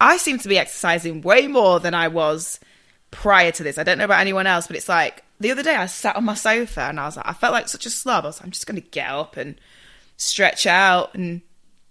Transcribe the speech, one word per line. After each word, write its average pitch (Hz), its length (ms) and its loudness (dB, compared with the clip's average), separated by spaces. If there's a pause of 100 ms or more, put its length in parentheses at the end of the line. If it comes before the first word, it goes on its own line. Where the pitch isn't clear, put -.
I 320 160 6
seem 269 220 -2
to - 100 -8
be 196 80 2
exercising 170 640 -2
way 214 240 4
more 214 340 4
than 175 140 -2
I 170 140 0
was 160 520 -2 (520)
prior 185 400 4
to - 100 -8
this. 147 160 -4
I 151 60 -4
don't 175 160 2
know 202 60 2
about 202 140 4
anyone 190 280 0
else, 175 180 2
but 170 120 -12
it's - 120 -8
like, 165 340 0 (160)
the 214 120 0
other 262 100 -2
day 311 140 2
I 196 100 -2
sat 196 300 -4
on 226 100 0
my 214 80 0
sofa 220 480 -2
and 147 180 -6
I 139 60 -6
was - 120 -10
like, - 120 -8
I 180 40 -8
felt 240 200 0
like - 160 -2
such - 160 -10
a 233 60 -8
slob. 233 320 -2
I 147 60 -8
was 160 100 -14
like, - 60 -20
"I'm 185 60 -12
just - 140 -10
gonna 190 160 -8
get - 300 -8
up - 260 -8
and 139 240 -12 (560)
stretch - 480 0
out 185 480 4
and 175 280 -8 (500)